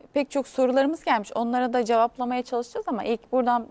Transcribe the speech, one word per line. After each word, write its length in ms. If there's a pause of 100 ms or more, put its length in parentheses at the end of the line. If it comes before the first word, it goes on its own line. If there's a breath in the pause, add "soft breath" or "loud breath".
(140)
pek 180
çok 160
sorularımız 560
gelmiş. 320
Onlara 380
da 120
cevaplamaya 580
çalışacağız 440
ama 160
ilk 280
buradan 400